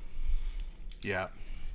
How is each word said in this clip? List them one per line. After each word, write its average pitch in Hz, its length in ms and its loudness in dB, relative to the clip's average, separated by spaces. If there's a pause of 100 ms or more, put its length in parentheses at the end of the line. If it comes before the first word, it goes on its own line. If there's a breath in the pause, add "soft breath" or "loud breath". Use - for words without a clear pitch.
(1000 loud breath)
Yeah, 95 260 0 (480 loud breath)